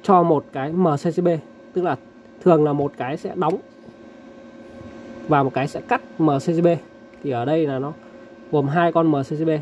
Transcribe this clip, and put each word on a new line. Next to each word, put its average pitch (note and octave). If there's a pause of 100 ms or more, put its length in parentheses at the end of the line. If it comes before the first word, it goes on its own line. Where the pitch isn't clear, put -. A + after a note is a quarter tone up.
cho F#3
một D#3+
cái C#3
M F3+ (100)
C D#3+
C F3+
B, F3+ (440)
tức F3+
là D#3 (440)
thường D#3+
là D3
một C#3+
cái C3+
sẽ -
đóng F3 (1700)
và D3
một C3
cái C3+
sẽ -
cắt - (180)
M D#3
C C#3
C E3+
B. E3+ (560)
Thì D3
ở A#2+
đây D#3
là C3+
nó C#3+ (600)
gồm C#3+
hai E3+
con E3
M C#3+
C -
C D#3
B D#3+ (120)